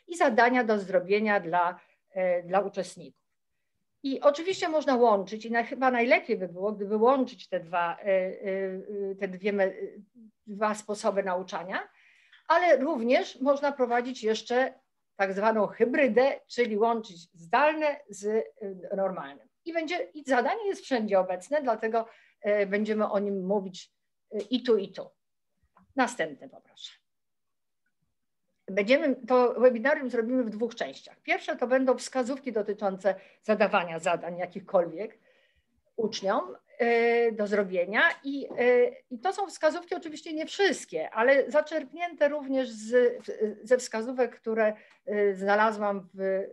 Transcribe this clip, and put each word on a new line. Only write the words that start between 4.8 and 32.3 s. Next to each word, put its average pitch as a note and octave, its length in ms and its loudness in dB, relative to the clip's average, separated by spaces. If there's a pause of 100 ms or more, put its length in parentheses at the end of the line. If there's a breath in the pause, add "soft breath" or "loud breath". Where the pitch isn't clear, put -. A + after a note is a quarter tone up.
łączyć A3 500 2
i A3+ 60 -8
na, A#3 120 0
chyba B3+ 280 0
najlepiej B3 460 2
by F#3 100 -6
było, F#3 240 -6
gdyby G3+ 260 -4
łączyć B3 520 2
te F3+ 100 -4
dwa, E3+ 380 -4
e, - 80 -16
e, F#3+ 1120 -4
te G3+ 80 -4
dwie F#3 260 -4
me-, F#3+ 200 2 (760)
dwa G#3 280 -2
sposoby G#3 480 -2
nauczania, F#3 680 -6 (580 soft breath)
ale E4+ 300 6
również C4+ 640 0
można C#4 300 2
prowadzić B3 520 -2
jeszcze A#3+ 500 0 (420)
tak F#3+ 180 0
zwaną G#3 340 2
hybrydę, B3+ 800 2
czyli A3 300 -2
łączyć A3+ 560 -2
zdalne C#4+ 640 0 (100)
z, G3 160 -12
e, G3+ 720 -6
normalnym. E3+ 520 -4 (180)
I E4 80 -8
będzie, E4 240 -2 (160)
i D4+ 100 -16
zadanie C#4+ 440 0
jest F#4+ 140 -4
wszędzie G#3+ 380 0
obecne, F#3 420 -2
dlatego, A3+ 460 -2 (340 loud breath)
e, G#3 240 2
będziemy G#3 440 0
o G3+ 100 0
nim G3+ 260 -2
mówić, F#3+ 460 -4 (400)
e, G#3+ 80 -6
i B3+ 240 -4
tu, A3+ 140 4
i G3 140 -6
tu. - 180 -14 (840)
Następny D#3+ 540 -4
poproszę. - 540 -20 (1600)
Będziemy, B3 480 2 (120)
to B3 320 4
webinarium B3+ 500 4
zrobimy A#3+ 340 0
w A3 60 -4
dwóch G#3+ 260 -4
częściach. - 460 -12
Pierwsze E4+ 340 -4
to B3 120 -2
będą B3+ 300 2
wskazówki B3+ 540 -6